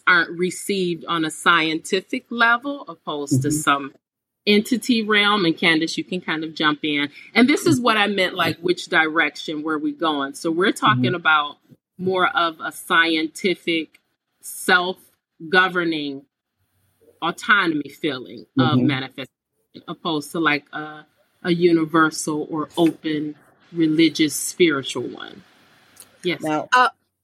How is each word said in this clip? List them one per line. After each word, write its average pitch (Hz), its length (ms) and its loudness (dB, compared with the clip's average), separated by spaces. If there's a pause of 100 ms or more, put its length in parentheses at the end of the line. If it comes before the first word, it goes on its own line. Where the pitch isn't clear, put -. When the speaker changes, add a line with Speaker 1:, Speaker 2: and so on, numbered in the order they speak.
Speaker 1:
aren't 175 240 4
received 175 760 -4
on 165 180 -2
a 156 60 -2
scientific 170 1000 0
level, 240 560 0
opposed 143 560 -2
to 147 60 0
Speaker 2:
Mm-hmm. 151 80 -2
Speaker 1:
some 143 360 0 (540)
entity 220 560 2
realm. 208 420 2
And 165 100 2
Candace, 165 440 0
you 165 40 -6
can 185 160 -6
kind 160 240 -6
of 160 120 -12
jump 151 280 0
in. 147 260 -2 (260)
And 240 120 6
this 370 200 2
is 285 120 4
what 233 160 2
I 208 120 2
meant, 190 260 0
like, 160 240 -2
which 175 300 -4
direction 160 760 -2
were 156 160 -4
we 151 160 -4
going? 147 400 -2
So 165 180 -6
we're 180 200 2
talking 214 320 2
Speaker 2:
Mm-hmm. 180 120 0
Speaker 1:
about 156 420 0 (420)
more 185 360 0
of 165 240 -2
a 135 120 -8
scientific, 165 1300 -2 (420)
self-governing 175 1800 -2 (960)
autonomy 170 680 0
feeling 123 560 -8 (120)
of 139 220 4
Speaker 2:
Mm-hmm. 123 80 2
Speaker 1:
manifestation, 131 400 -4 (600)
opposed 160 440 -6
to, 175 80 -6
like, 147 340 0
a, 151 320 -14 (380)
a 180 100 0
universal 160 960 2
or 151 280 -6
open 156 580 0 (360)
religious 156 640 2
spiritual 139 680 -2
one. - 400 -14 (800)
Yes. 170 180 -4
Speaker 2:
Now 156 340 -2
Speaker 3:
Uh, 247 140 4 (340)